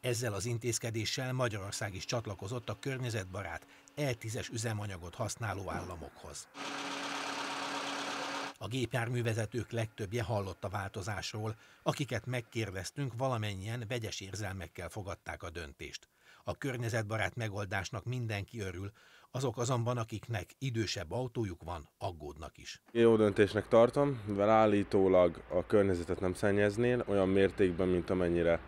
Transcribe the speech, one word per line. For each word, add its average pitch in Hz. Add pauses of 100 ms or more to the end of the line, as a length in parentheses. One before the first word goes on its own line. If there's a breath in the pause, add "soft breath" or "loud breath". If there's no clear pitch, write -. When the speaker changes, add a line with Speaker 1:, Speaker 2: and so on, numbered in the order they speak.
Speaker 1:
Ezzel 120
az 98
intézkedéssel 117
Magyarország 104
is 92
csatlakozott 110
a 104
környezetbarát 101 (280 loud breath)
E 143
tízes 113
üzemanyagot 101
használó 98
államokhoz. 85 (2250)
A 104
gépjárművezetők 117
legtöbbje 113
hallott 101
a -
változásról. 104 (280 soft breath)
Akiket -
megkérdeztünk, 113
valamennyien 110
vegyes 113
érzelmekkel 95
fogadták 90
a 85
döntést. 78 (340 soft breath)
A -
környezetbarát 113
megoldásnak 104
mindenki 113
örül, 95 (400 soft breath)
azok 127
azonban, 120
akiknek 110 (100)
idősebb 107
autójuk 117
van, 82
aggódnak 73
is. - (100)
Speaker 2:
Jó 117
döntésnek 104
tartom, 120
mivel 101
állítólag 98
a 87
környezetet 92
nem 92
szennyeznél 104
olyan 98
mértékben, 95
mint 90
amennyire 85